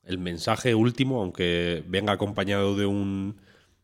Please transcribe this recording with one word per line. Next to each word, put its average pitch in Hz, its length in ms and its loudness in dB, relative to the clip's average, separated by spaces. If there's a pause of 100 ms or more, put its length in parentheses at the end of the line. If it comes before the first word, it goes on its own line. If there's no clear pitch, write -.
el 92 160 -6
mensaje 92 560 0
último, 123 460 2
aunque 87 640 0
venga 95 260 0
acompañado 101 600 0
de 101 100 0
un 98 560 -4 (420)